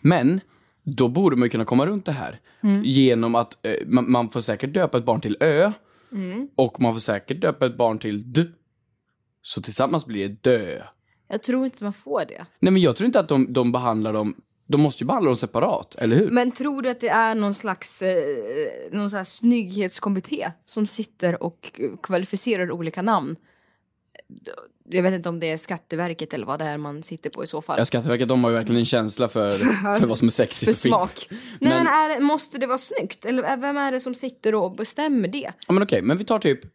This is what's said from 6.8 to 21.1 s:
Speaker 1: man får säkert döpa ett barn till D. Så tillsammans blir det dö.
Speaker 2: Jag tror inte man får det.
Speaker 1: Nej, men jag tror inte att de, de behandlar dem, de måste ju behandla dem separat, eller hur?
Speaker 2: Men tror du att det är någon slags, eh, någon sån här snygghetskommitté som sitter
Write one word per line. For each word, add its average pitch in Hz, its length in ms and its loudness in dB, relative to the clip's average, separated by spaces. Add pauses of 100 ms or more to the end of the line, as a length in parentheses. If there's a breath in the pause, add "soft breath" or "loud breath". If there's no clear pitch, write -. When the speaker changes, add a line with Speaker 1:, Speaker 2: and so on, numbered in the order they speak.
Speaker 1:
man 120 120 4
får 113 80 -4
säkert 113 400 -4
döpa 151 260 0
ett 117 100 -2
barn 113 220 0
till 107 340 -6
D. 156 120 4 (1000)
Så - 180 -10
tillsammans 139 440 0
blir 101 220 -4
det 104 140 -12
dö. 104 400 2 (460)
Speaker 2:
Jag 214 140 -6
tror 254 220 0
inte 254 200 -8
man 202 80 -6
får 226 360 -4
det. - 180 -18 (120)
Speaker 1:
Nej, 180 140 4
men 190 100 6
jag 135 140 4
tror 202 100 0
inte 220 140 4
att 165 80 0
de, 131 240 4
de 123 200 2
behandlar 113 400 0
dem, 107 220 -2 (320)
de 143 140 2
måste 147 220 2
ju 120 40 -4
behandla 196 220 2
dem 123 80 2
separat, - 580 -2
eller 117 220 2
hur? 202 140 4
Speaker 2:
Men 247 200 2
tror 269 320 -6
du 254 80 -2
att 240 100 -8
det 240 80 -2
är 220 260 2
någon 208 200 0
slags, - 480 -6
eh, 185 200 0 (680)
någon 202 180 -2
sån 208 60 -8
här 190 80 -6
snygghetskommitté 196 1300 -2 (160)
som 214 200 -2
sitter 180 560 -2